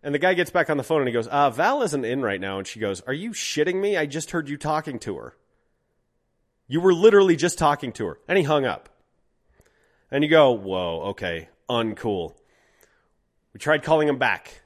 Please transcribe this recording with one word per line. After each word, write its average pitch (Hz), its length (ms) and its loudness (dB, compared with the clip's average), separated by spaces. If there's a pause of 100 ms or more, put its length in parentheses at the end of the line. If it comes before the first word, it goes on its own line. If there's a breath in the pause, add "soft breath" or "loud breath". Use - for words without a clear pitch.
And 147 120 -6
the 147 40 0
guy 185 160 2
gets 170 160 -2
back 165 200 0
on 151 60 2
the 135 80 -4
phone, 160 160 0
and 127 80 0
he 117 40 -4
goes, 117 140 -2
"Uh, 143 240 2
Val 208 320 0
isn't 147 220 -4
in 127 180 -4
right 98 180 -2
now." 98 180 -6
And 98 80 -8
she - 120 -14
goes, 101 240 -4
"Are 127 100 -8
you 185 180 -8
shitting 180 500 -2
me? 202 160 0
I 156 100 -2
just 147 240 -8
heard 160 180 -4
you 147 80 -8
talking 151 440 -4
to 101 160 -8
her. 58 200 -16 (1300)
You 147 140 -2
were 180 140 6
literally 196 420 6
just 165 220 -2
talking 143 360 0
to 110 120 -6
her." 76 120 -10 (100)
And 180 100 2
he 170 60 2
hung 143 200 2
up. - 240 -6 (1200)
And 143 120 -2
you 151 80 0
go, 151 220 6
"Whoa, 92 560 -4
okay, 85 400 -6 (200)
uncool." 110 680 -4 (1160)
We - 60 -20
tried 151 240 0
calling 156 240 4
him 139 120 0
back. 113 480 -4